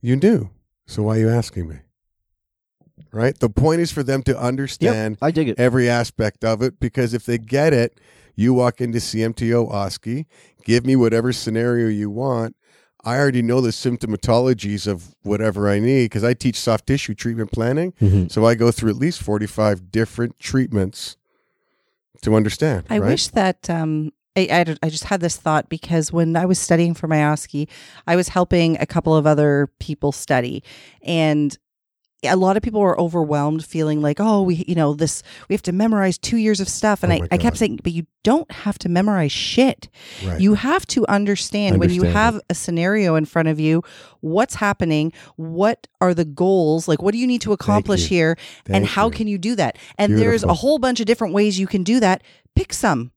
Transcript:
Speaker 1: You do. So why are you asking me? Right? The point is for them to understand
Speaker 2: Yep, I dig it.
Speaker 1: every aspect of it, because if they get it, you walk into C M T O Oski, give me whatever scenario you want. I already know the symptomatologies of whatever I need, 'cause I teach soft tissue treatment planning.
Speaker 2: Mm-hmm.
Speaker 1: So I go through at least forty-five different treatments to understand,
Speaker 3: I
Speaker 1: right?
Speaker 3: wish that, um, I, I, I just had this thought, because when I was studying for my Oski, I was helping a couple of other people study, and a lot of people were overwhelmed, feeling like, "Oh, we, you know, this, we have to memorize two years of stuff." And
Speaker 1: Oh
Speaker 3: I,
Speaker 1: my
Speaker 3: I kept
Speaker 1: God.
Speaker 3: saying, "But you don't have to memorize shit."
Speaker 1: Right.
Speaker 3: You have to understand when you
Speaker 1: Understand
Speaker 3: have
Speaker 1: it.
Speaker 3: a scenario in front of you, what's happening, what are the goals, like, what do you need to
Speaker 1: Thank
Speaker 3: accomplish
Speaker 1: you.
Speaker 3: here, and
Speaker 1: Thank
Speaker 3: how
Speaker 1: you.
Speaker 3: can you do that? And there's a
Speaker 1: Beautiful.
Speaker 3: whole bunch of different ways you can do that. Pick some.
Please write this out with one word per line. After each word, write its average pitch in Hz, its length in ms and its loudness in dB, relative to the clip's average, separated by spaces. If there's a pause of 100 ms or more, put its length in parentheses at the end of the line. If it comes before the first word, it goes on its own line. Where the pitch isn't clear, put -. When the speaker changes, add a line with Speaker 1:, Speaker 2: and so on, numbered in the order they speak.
Speaker 1:
You 123 160 0
do. 147 340 2 (340)
So - 180 -6
why 110 140 0
are - 40 2
you 110 80 4
asking 110 380 -2
me? 78 100 -14 (1300)
Right? 120 280 -2
The 120 100 2
point 160 320 2
is 170 100 -2
for 143 120 -4
them 135 200 -2
to - 160 -2
understand 123 760 -2
Speaker 2:
Yep, - 60 -20
I 151 100 0
dig 160 180 0
it. 107 100 -4
Speaker 1:
every 123 300 2
aspect 113 540 -2
of 113 180 -2
it, 127 180 -4
because 120 340 -2
if 117 120 -4
they 120 120 -2
get 135 360 0
it, 117 260 0 (360)
you 117 180 2
walk 123 280 0
into 117 180 -2
C 110 240 -4
M 113 100 -2
T 117 200 -2
O 117 140 2
Oski, 107 600 -6 (360)
give 120 220 2
me 131 100 4
whatever 117 380 2
scenario 117 540 -2
you 104 220 -2
want. 117 460 -4 (480)
I 120 140 -2
already 135 240 2
know 120 200 2
the 123 80 2
symptomatologies 113 1160 -2
of 90 380 -6
whatever 101 460 0
I 101 100 2
need, 123 320 2
'cause 104 120 -2
I 120 100 2
teach 127 260 -2
soft 110 260 -2
tissue 135 300 -2
treatment 113 360 -6
planning. 143 500 -2
Speaker 2:
Mm-hmm. 95 260 4
Speaker 1:
So 110 180 2
I 117 100 6
go 117 160 2
through 113 200 -2
at 98 60 -4
least 165 260 -4
forty-five 104 680 -2
different 113 460 -4
treatments 110 800 -4 (1040)
to 110 140 2
understand, 110 540 0
Speaker 3:
I 220 100 0
Speaker 1:
right? 98 120 0
Speaker 3:
wish - 180 -2
that, 190 400 -2
um, 156 420 -2 (240)
I, 190 60 2 (100)
I, 165 320 2
I 160 60 0
just 156 160 -10
had 190 160 -4
this 170 160 -4
thought, 156 320 -2
because 160 420 -2
when 165 240 0
I 170 100 0
was 180 140 0
studying 170 340 2
for 160 140 -8
my 156 180 2
Oski, 147 420 -4 (380)
I 170 120 2
was 180 120 0
helping 170 500 2
a 151 60 -2
couple 160 300 0
of 151 100 2
other 147 440 4 (100)
people 147 320 -4
study, 131 500 -2 (400)
and 151 560 0 (680)
a 143 100 2
lot 185 220 2
of 214 60 -4
people 214 180 -2
were 185 180 2
overwhelmed, 156 640 0
feeling 151 380 -2
like, 147 180 0
"Oh, 208 220 2
we, 180 260 0
you 170 80 -2
know, 151 180 2
this, 147 300 -4 (240)
we 190 60 -2
have 208 80 -2
to 185 100 -4
memorize 196 460 2
two - 180 -4
years 214 240 2
of 190 80 -4
stuff." 208 340 -2
And 180 120 2
Speaker 1:
Oh - 20 2
Speaker 3:
I, - 40 -2
Speaker 1:
my 85 120 -6
Speaker 3:
I 180 60 0
kept 233 180 0
Speaker 1:
God. - 40 -10
Speaker 3:
saying, 220 220 -2
"But 170 120 -4
you 165 140 -6 (180)
don't 294 260 2
have - 280 -6
to 180 100 -6
memorize 180 420 2
shit." - 560 0 (380)
Speaker 1:
Right. 87 140 -4
Speaker 3:
You 202 160 4
have 294 320 -2
to - 200 0
understand 202 720 0
when 175 120 4
you 180 100 0
Speaker 1:
Understand 175 160 2
Speaker 3:
have 220 180 2
Speaker 1:
it. 202 140 -10
Speaker 3:
a 175 60 -2
scenario 175 600 0
in 156 80 2
front 160 240 0
of 156 100 0
you, 156 260 2 (360)
what's 180 360 -2
happening, 165 580 -2 (240)
what 170 500 -2 (140)
are 180 120 2
the 170 120 0
goals, 165 640 0
like, 151 120 2
what 196 120 0
do 226 60 -4
you 254 80 0
need 247 140 0
to 214 100 -2
Speaker 1:
Thank 196 100 -2
Speaker 3:
accomplish 202 500 0
Speaker 1:
you. 185 60 2
Speaker 3:
here, 160 200 2 (280)
and 196 180 2
Speaker 1:
Thank 202 60 0
Speaker 3:
how 202 160 0
Speaker 1:
you. 233 60 0
Speaker 3:
can 220 160 -6
you 202 100 -4
do 214 180 -2
that? 165 220 -2 (200)
And 208 200 2
there's 220 260 2
a 233 40 0
Speaker 1:
Beautiful. 175 80 4
Speaker 3:
whole 277 240 2
bunch 254 200 0
of 226 60 -2
different 214 280 0
ways 202 240 2
you 190 100 -2
can 185 180 -2
do 233 160 2
that. 190 200 2 (320)
Pick - 200 0
some. 127 440 -2